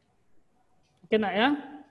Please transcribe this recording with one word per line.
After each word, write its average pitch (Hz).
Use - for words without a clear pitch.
Oke, -
Nak, 202
ya? 226